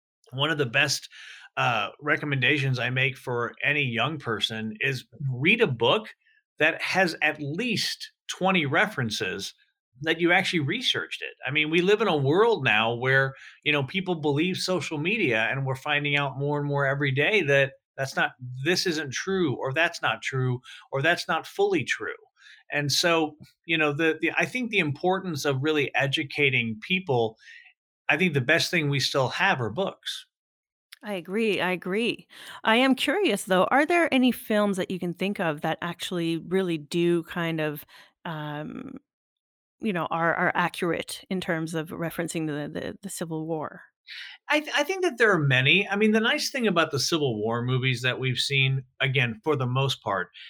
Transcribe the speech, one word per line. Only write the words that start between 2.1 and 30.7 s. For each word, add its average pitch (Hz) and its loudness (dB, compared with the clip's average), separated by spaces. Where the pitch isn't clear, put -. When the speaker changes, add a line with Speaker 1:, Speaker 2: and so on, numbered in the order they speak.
Speaker 1:
I 120 -2
make 131 0
for 120 -4
any 147 0
young 127 -2
person 110 -4
is 131 -2
read 175 2
a 208 4
book 135 0
that 156 0
has 180 2
at 151 0
least 170 -4
twenty 180 0
references 113 -2
that 165 -2
you 170 2
actually 180 2
researched 143 -4
it. 67 -10
I 131 -4
mean, 151 0
we 170 4
live 208 4
in 220 2
a 165 2
world 170 4
now 113 4
where, 131 2
you 151 2
know, 147 2
people 185 -4
believe 156 0
social 165 -4
media, 147 0
and 135 -2
we're 131 -2
finding 147 0
out 135 -2
more 147 -2
and 147 -2
more 139 0
every 139 0
day 165 2
that 139 4
that's 135 -6
not, 160 0
this 180 2
isn't 151 -2
true, 185 -2
or 131 -4
that's 165 0
not 113 -2
true, 127 -2
or 139 -2
that's 170 2
not 165 -2
fully 190 0
true, 95 -4
and 147 -2
so, 165 2
you 165 0
know, 151 2
the, 160 2
the, 160 0
I 170 2
think 240 -6
the 202 2
importance 175 -2
of 135 2
really 151 0
educating 135 0
people, 131 0
I 147 2
think 175 2
the 139 2
best 156 2
thing 156 2
we 143 0
still 131 0
have 175 0
are 110 -2
books. - -6